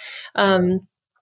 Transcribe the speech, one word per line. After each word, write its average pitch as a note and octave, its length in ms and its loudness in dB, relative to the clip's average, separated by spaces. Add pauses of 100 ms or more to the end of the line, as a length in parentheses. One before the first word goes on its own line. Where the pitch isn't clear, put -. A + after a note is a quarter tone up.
(340)
Um, F#3+ 520 2 (360)